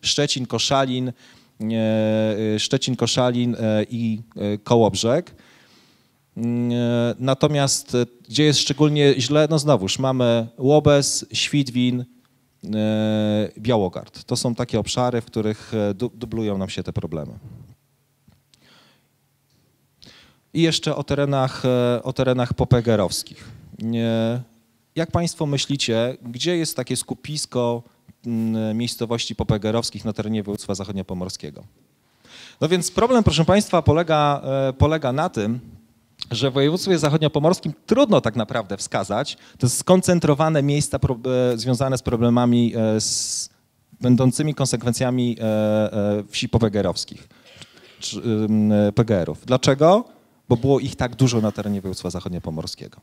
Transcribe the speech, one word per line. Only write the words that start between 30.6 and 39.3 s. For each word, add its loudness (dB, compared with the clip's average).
zachodniopomorskiego? -10
No 0
więc 0
problem, 4
proszę 4
państwa, 4
polega, 2
e, -6
polega 2
na 0
tym, -2
że 0
w -12
województwie 2
zachodniopomorskim 2
trudno 4
tak -2
naprawdę -4
wskazać, -4